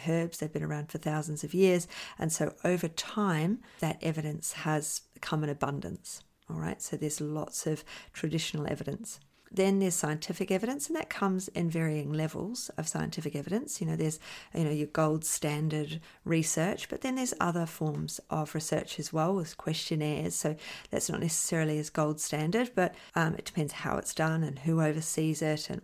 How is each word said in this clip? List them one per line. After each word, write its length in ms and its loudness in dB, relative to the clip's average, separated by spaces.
herbs, 300 0
they've 160 -4
been 80 -2
around 300 -4
for 80 -4
thousands 440 -2
of 120 -4
years, 320 6
and 120 2
so 220 0
over 240 4
time, 720 2
that 200 0
evidence 520 -2
has 500 0
come 220 0
in 60 2
abundance, 720 -4
all 120 -4
right? 240 -4
So 120 -6
there's 240 -2
lots 460 -4
of 180 0
traditional 540 -2
evidence. 520 -6
Then 260 6
there's 160 4
scientific 540 0
evidence, 380 0
and 80 -2
that 140 -2
comes 400 0
in 200 0
varying 440 0
levels 640 -2
of 100 -2
scientific 480 -2
evidence. 460 -2
You 60 0
know, 100 0
there's, 200 0
you 80 2
know, 80 4
your 160 0
gold 380 2
standard 720 0
research, 640 2
but 140 -6
then 140 0
there's 220 0
other 280 2
forms 640 -4
of 260 -2
research 420 -2
as 140 -6
well, 240 2
with 220 -4
questionnaires. 760 0
So 200 0
that's 200 0
not 100 0
necessarily 600 2
as 100 -4
gold 320 2
standard, 540 0
but, 200 2
um, 200 4
it 100 -6
depends 300 -2
how 240 -2
it's 160 -4
done 280 2
and 180 -2
who 220 4
oversees 600 2
it 280 0
and 140 -4